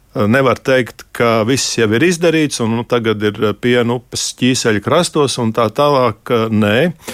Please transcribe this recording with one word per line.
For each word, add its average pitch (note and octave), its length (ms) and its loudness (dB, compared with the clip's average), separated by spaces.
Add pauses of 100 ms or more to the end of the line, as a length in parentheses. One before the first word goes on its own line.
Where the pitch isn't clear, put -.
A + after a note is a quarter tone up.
(140)
eh, G#2+ 120 0
nevar B2+ 300 4
teikt, C3 560 -2
ka A2+ 320 2
viss B2+ 320 -2
jau A2+ 160 2
ir A#2 80 2
izdarīts D#3+ 600 0
un, A2+ 160 -2
nu, A#2 80 -4
tagad A2 380 -2
ir, G#2 220 -2
eh, G#2 80 0
piena A#2+ 420 0
upes - 400 -8
ķīseļa B2 460 0
krastos D3+ 580 0
un A2+ 140 -2
tā A2+ 180 0
tālāk, C3+ 460 2 (140)
eh, A2+ 180 0
nē. A2 440 2 (220)